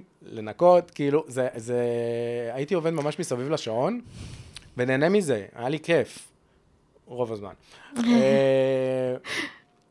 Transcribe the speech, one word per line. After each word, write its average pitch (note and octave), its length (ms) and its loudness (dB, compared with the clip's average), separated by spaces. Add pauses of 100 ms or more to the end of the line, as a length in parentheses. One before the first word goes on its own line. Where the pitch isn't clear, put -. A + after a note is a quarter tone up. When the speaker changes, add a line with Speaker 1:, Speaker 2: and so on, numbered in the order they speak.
(220)
Speaker 1:
לנקות, E3+ 720 4
כאילו, C#3+ 360 0
זה, B2+ 280 -2
זה, A#2+ 280 -2 (720)
הייתי C#3+ 200 -4
עובד E3 180 0
ממש D3 280 -2
מסביב C3 300 -4
לשעון, D3+ 520 -2 (760)
ונהנה C3 320 2
מזה, D3 360 2 (100)
היה A#2 140 -6
לי D3+ 100 -4
כיף, - 480 0 (760)
רוב A#2+ 260 -4
הזמן. G2+ 220 -12 (420)
Speaker 2:
<laughs> - 20 -6
Speaker 1:
אה, C3 1160 2 (760)